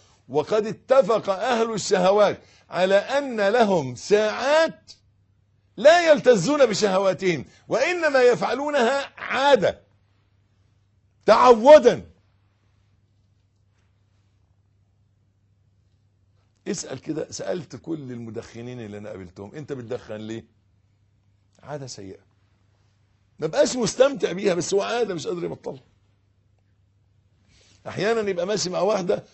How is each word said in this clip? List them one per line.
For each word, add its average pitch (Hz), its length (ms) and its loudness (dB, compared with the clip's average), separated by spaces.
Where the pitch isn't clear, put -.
وقد 196 360 -2
اتفق 220 640 0
أهل 226 440 -2
الشهوات 190 680 2
على 190 260 0
أن 226 540 -2
لهم 190 460 0
ساعات 226 960 0
لا 320 340 6
يلتزون 247 540 4
بشهواتهم، 190 800 -2
وإنما 302 540 0
يفعلونها 247 1000 0
عادة، 220 600 0
تعوّداً. 233 840 6
اسأل 170 340 -10
كده، - 300 -10
سألت 160 440 -10
كل 143 360 -12
المدخنين 117 680 -14
اللي 104 180 -14
أنا 104 120 -16
قابلتهم: 95 460 -16
"أنت 147 180 -14
بتدخن 117 420 -12
ليه؟" 110 300 -12
"عادة 139 240 -14
سيئة." 98 320 -18
ما 160 80 -6
بقاش 240 280 0
مستمتع 233 560 0
بيها، 190 220 -2
بس 175 200 -4
هو 196 80 0
عادة 208 320 -4
مش 151 140 -8
قادر 175 160 -8
يبطلها. 147 400 -12
أحياناً 202 420 -2
يبقى 175 160 -4
ماشي 185 240 -4
مع 170 100 -6
واحدة 185 440 -2